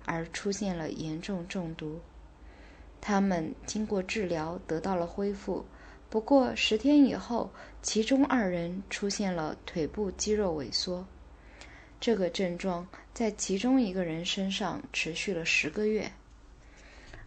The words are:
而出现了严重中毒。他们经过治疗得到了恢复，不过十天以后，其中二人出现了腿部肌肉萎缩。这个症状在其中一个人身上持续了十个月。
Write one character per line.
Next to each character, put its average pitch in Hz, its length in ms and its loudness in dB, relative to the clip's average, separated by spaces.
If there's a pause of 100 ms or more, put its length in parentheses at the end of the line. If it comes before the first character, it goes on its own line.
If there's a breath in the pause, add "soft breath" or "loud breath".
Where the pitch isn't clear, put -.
而 165 240 -4
出 202 240 -4
现 196 240 -2
了 160 140 -4
严 156 300 -6
重 180 280 -6
中 170 260 -6
毒。 156 260 -8 (1000 loud breath)
他 202 220 2
们 175 320 2 (100)
经 214 220 -4
过 196 160 0
治 190 240 -2
疗 170 400 -2
得 160 120 -2
到 185 160 0
了 170 120 2
恢 202 260 -2
复， 196 320 -4 (440 loud breath)
不 220 120 0
过 247 340 6
十 220 240 2
天 285 260 8
以 214 100 6
后， 190 360 -2 (320 loud breath)
其 220 220 2
中 269 220 6
二 240 220 4
人 175 400 -2
出 - 200 -4
现 196 260 0
了 156 220 -2 (100)
腿 156 200 0
部 196 260 -2
肌 208 200 -2
肉 196 240 2
萎 135 160 -6
缩。 180 340 -2 (920 loud breath)
这 226 160 4
个 180 140 2
症 175 260 -2
状 180 320 -2 (240 loud breath)
在 220 180 0
其 196 280 -2
中 254 220 4
一 196 120 2
个 185 120 0
人 165 200 -4
身 190 260 -2
上 190 320 -2 (100)
持 165 220 -2
续 185 200 -2
了 165 100 -2
十 - 240 2
个 214 180 0
月。 214 240 0 (1160 loud breath)